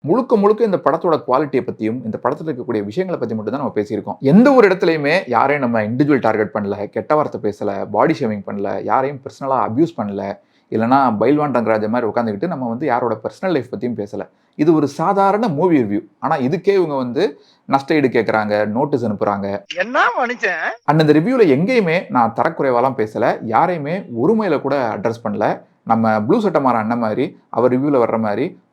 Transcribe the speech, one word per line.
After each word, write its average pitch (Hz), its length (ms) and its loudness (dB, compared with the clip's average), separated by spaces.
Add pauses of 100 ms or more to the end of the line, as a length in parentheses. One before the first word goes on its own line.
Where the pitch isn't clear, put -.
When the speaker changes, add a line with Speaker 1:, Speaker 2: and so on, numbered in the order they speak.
Speaker 1:
முழுக்க 247 340 2
முழுக்க 214 260 4
இந்த 180 180 0
படத்தோட 156 300 2 (120)
குவாலிட்டியை 135 400 0
பத்தியும், 113 400 -4
இந்த 101 160 -6
படத்துல 156 260 -4
இருக்கக்கூடிய 120 400 -4
விஷயங்களை 175 320 -4
பத்தி 113 140 -4
மட்டும் 107 200 -6
தான் 143 80 -6
நம்ம 110 140 -6
பேசியிருக்கோம். 104 400 -4 (140)
எந்த 226 160 8 (100)
ஒரு 220 120 8
இடத்துலயுமே 165 460 2 (200)
யாரையும் 135 300 2
நம்ம 117 220 0
இண்டிவிஜுவல் 131 380 2
டார்கெட் 107 300 0
பண்ணல, 101 200 -2 (200)
கெட்ட 113 240 0
வார்த்தை 127 260 -4
பேசல, 101 260 -4 (240)
பாடி 143 240 2
ஷேமிங் 107 300 -4
பண்ணல, 101 200 -6 (220)
யாரையும் 131 320 0
பர்சனலா 135 340 -4 (100)
அபியூஸ் 156 320 0
பண்ணல, 101 240 -6 (520)
இல்லைன்னா 120 260 2 (220)
பைல்வான் 143 340 2
ரங்கராஜ 110 380 0
மாதிரி 117 160 -2
உட்காந்துக்கிட்டு 117 420 -4
நம்ம 127 200 -6
வந்து 131 200 -6
யாரோட 120 200 0 (120)
பர்சனல் 180 320 -4
லைஃப் 117 160 -4
பத்தியும் 110 300 -6
பேசல. 98 200 -8 (400)
இது 156 60 4 (100)
ஒரு 143 80 0 (120)
சாதாரண 196 460 2 (140)
மூவி 170 240 4
ரிவ்யூ. 101 180 -2 (220)
ஆனா 156 120 0 (120)
இதுக்கே 190 320 0
இவங்க 156 240 -2
வந்து 123 200 -2 (500)
நஷ்ட 135 240 0
ஈடு 135 180 2
கேக்குறாங்க, 107 400 0 (220)
நோட்டீஸ் 139 320 -2
அனுப்புறாங்க. 101 380 -2 (360)
Speaker 2:
என்ன 285 240 0 (140)
மனுஷன்? 208 440 -4 (260)
Speaker 1:
And 156 120 4
இந்த 151 160 4
ரிவ்யூல 226 260 4 (100)
எங்கேயுமே 185 440 2 (180)
நான் 113 220 2
தரக்குறைவாலாம் 131 640 0
பேசல, 113 340 -2 (160)
யாரையுமே 160 420 0 (280)
ஒருமையில 202 420 2
கூட 139 120 0 (200)
அட்ரஸ் 113 280 -4
பண்ணல. 104 220 0 (440)
நம்ம 113 200 2 (160)
ப்ளூ 131 160 4
சட்டை 160 220 2
மாற 123 180 2
அண்ணன் 120 200 -2
மாதிரி 110 220 -2 (320)
அவர் 123 160 4
ரிவ்யூல 139 300 2
வர்ற 113 220 0
மாதிரி 107 200 -2 (280)